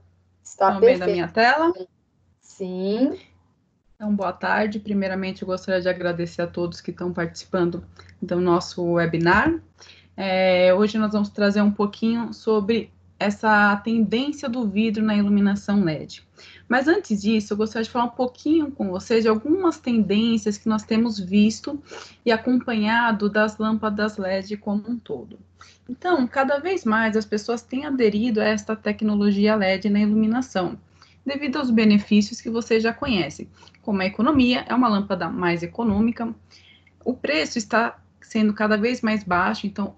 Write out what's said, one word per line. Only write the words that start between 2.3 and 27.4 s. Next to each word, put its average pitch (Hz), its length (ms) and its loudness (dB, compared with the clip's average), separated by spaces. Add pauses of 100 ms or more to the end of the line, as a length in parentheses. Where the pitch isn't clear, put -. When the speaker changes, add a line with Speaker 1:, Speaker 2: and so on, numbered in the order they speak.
Speaker 1:
Sim. 202 800 -4 (760)
Speaker 2:
Então, 214 200 -2
boa 185 180 -2
tarde. 208 460 -2
Primeiramente, 190 600 -4
eu 185 60 -10
gostaria 185 340 -2
de 180 80 0
agradecer 175 540 -4
a 170 40 -4
todos 175 320 -6
que - 120 -12
estão 180 200 -6
participando 175 720 -4 (380)
do 180 180 -2
nosso 180 540 0
webinar. 170 640 2 (560)
É, 185 600 4
hoje 214 240 2
nós 214 140 0
vamos 208 160 0
trazer 208 340 2
um 208 80 4
pouquinho 226 640 -2
sobre 214 580 0 (260)
essa 208 580 2
tendência 233 720 -2
do 240 220 -2
vidro 214 340 0
na 214 120 2
iluminação 202 680 2
led. - 400 -6 (460)
Mas 262 180 2
antes 320 320 2
disso, 214 340 0
eu 202 40 -4
gostaria 220 260 -2
de 220 60 -8
falar 240 160 -2
um 240 40 -4
pouquinho 285 600 -2
com 202 200 -4
vocês 214 320 0
de 226 60 2
algumas 311 500 0
tendências 214 760 0
que - 140 -6
nós 214 140 0
temos 220 360 0
visto 208 640 0 (420)
e 240 80 2
acompanhado 226 960 0
das 214 300 0
lâmpadas 214 600 -2
led 190 400 -4
como 208 300 -4
um 240 120 -6
todo. 131 400 -12 (500)
Então, 269 380 0
cada 277 320 0
vez 359 260 -4
mais 220 320 0
as 214 80 -2
pessoas 214 380 -6